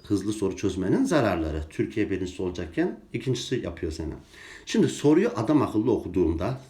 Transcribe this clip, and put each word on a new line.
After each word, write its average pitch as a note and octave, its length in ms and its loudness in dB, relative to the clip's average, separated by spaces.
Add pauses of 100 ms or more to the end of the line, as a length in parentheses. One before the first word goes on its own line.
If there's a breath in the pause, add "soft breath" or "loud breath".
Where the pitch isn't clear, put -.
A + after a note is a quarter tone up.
hızlı G2+ 280 0
soru F#2+ 240 -2
çözmenin G2 480 0
zararları. E2 640 0
Türkiye G#2 400 -2
birincisi F#2 320 -4
olacakken F2+ 580 -4 (120)
ikincisi A#2+ 520 -4
yapıyor E2+ 280 -6
seni. D2+ 220 -6 (520 loud breath)
Şimdi F3+ 220 4
soruyu D3 480 4
adam A2+ 260 4
akıllı G#2+ 280 2
okuduğumda, F2+ 800 0